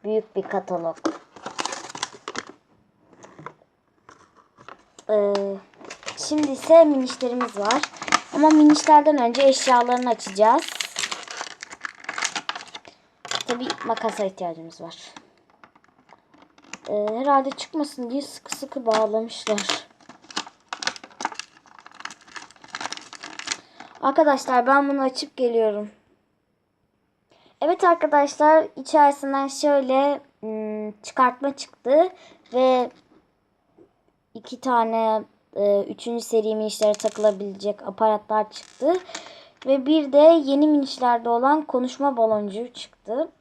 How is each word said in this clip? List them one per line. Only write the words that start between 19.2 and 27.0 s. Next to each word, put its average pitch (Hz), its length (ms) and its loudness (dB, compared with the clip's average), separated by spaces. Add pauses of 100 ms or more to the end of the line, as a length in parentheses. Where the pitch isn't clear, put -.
Arkadaşlar, 262 680 2
ben 277 220 4
bunu 277 120 -2
açıp 269 360 -6
geliyorum. 220 540 0 (1700)